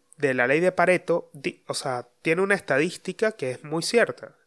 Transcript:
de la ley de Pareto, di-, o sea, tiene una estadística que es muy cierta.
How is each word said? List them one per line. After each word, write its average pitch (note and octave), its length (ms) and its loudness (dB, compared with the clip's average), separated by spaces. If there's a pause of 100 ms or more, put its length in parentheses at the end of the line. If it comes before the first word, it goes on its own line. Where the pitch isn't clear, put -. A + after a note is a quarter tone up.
(160)
de C3+ 180 0
la B2 120 2
ley C#3+ 140 2
de F3+ 120 2
Pareto, E3+ 640 0
di-, D3+ 340 -10
o C#3 60 -6
sea, B2+ 340 -6 (140)
tiene E3 200 0
una G3 120 2
estadística E3+ 760 -2
que C3 180 -6
es B2 140 -12
muy D#3 180 -4
cierta. - 540 0 (100)